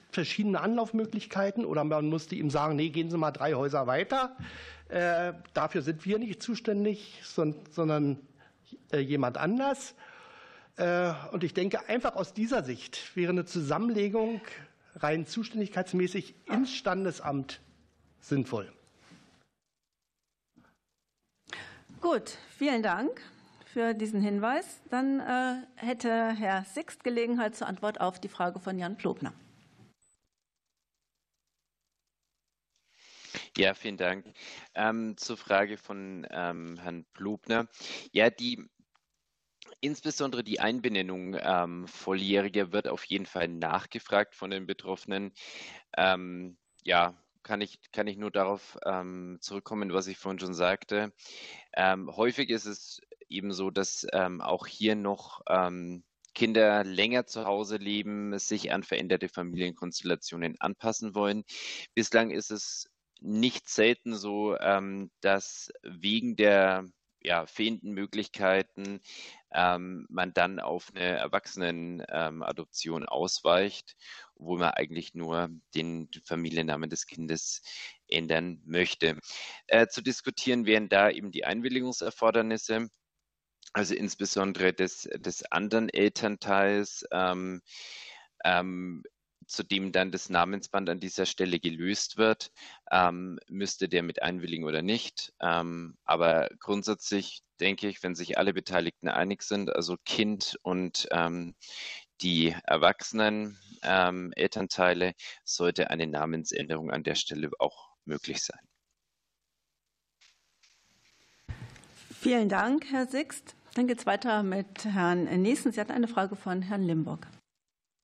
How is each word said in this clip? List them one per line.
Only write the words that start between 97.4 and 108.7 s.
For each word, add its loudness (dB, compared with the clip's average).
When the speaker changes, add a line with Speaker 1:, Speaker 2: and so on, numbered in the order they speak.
Speaker 3:
denke 2
ich, -8
wenn -2
sich -2
alle 4
Beteiligten -2
einig 0
sind, -2
also -2
Kind 0
und, -2
ähm, 0
die 4
erwachsenen, 2
ähm, 2
Elternteile, 2
sollte 0
eine -2
Namensänderung -2
an -2
der 0
Stelle -4
auch 0
möglich -6
sein. -10